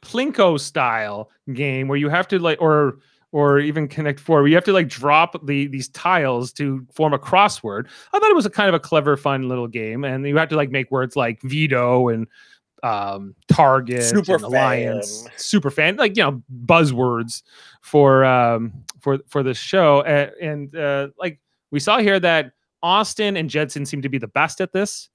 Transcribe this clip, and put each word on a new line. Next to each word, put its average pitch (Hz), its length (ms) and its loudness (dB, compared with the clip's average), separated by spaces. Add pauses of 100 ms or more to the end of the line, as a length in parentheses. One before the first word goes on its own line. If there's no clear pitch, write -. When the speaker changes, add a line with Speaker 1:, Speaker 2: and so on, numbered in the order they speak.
Speaker 1:
Plinko 214 580 0
style 110 680 -4 (240)
game 135 340 -4
where 139 100 -2
you 147 120 -2
have 175 200 0
to, 196 100 0
like, 170 220 -2
or, 151 360 2 (340)
or 143 280 4
even 147 280 -2
Connect 143 320 -6
Four, 160 220 2
where 139 60 4
you 156 80 6
have 175 100 4
to, 202 80 2
like, 180 140 2
drop 151 580 0
the, 143 220 -2
these 135 220 -10
tiles 135 640 -2
to 135 400 -6
form 156 200 0
a 139 60 -2
crossword. 156 680 0 (260)
I 403 60 2
thought 427 100 4
it 415 60 6
was 269 100 2
a 208 40 -2
kind 202 200 0
of 170 60 2
a 165 40 2
clever, 147 380 0
fun 135 300 -4
little 123 200 -6
game, 117 360 -8
and 135 240 -6
you 143 100 0
had 160 120 0
to, 160 60 -4
like, 147 160 -2
make 131 200 -4
words 131 240 -4
like 117 280 -4
veto 127 680 0
and, 113 180 -4 (560)
um, 101 520 -6 (120)
target 131 560 4
Speaker 2:
Super 117 320 0
Speaker 1:
and - 80 0
alliance, 120 800 -2
Speaker 2:
fan. - 140 -20
Speaker 1:
super 143 320 0
fan, 160 280 0
like, 208 200 0
you 214 60 2
know, 131 180 -2 (240)
buzzwords 123 800 0 (380)
for, 135 440 6
um, 117 480 2 (260)
for, 139 280 -2
for 143 160 -4
this 127 140 -4
show. 151 480 2
A-, 147 260 0 (100)
and, 147 340 -10
uh, 143 420 -4
like, 170 220 -8 (320)
we 143 80 -2
saw 208 200 2
here 196 200 2
that 165 340 0 (280)
Austin 202 560 0
and 160 100 -4
Jedson 147 380 -4
seem 143 160 -8
to 135 80 -6
be 135 80 -6
the 113 100 -8
best 147 320 -2
at 185 120 -4
this. - 440 -6